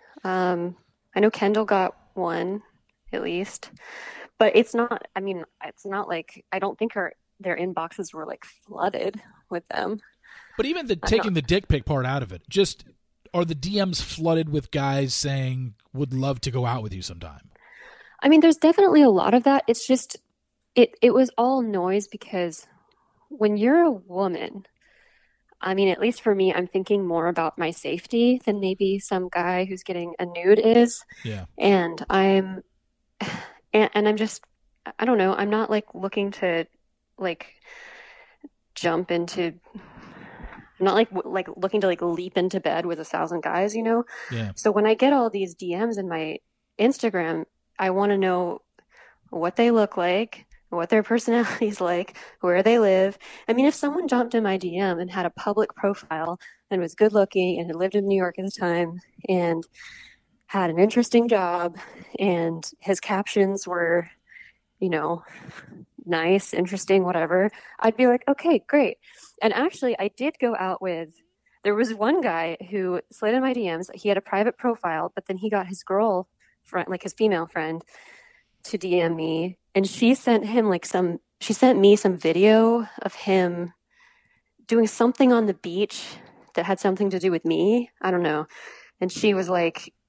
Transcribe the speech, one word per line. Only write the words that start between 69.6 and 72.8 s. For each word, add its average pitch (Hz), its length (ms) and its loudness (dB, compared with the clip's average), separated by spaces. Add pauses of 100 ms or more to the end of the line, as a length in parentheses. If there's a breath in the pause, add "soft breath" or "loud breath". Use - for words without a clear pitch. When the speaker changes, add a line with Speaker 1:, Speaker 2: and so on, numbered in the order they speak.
Speaker 1:
I 202 100 -2
did 285 320 -6
go 233 160 -2
out 185 260 -4
with, 165 260 -6 (540)
there 208 120 2
was 220 200 0
one 247 260 0
guy 165 360 -2 (140)
who 185 300 -2 (120)